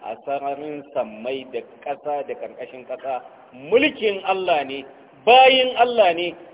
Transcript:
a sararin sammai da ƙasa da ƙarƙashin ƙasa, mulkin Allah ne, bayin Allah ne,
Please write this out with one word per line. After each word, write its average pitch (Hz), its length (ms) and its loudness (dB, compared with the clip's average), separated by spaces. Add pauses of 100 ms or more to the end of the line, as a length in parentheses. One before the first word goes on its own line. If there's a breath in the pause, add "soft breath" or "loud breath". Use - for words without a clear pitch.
a 104 200 -10
sararin 139 600 -8 (100)
sammai 123 580 -8
da 113 100 -8 (200)
ƙasa 143 460 -8
da 123 80 -8
ƙarƙashin 123 500 -16
ƙasa, 127 380 -10 (300)
mulkin 202 720 0
Allah 180 400 0
ne, 135 220 -10 (400)
bayin 254 520 6
Allah 226 360 4
ne, 170 220 -4 (180)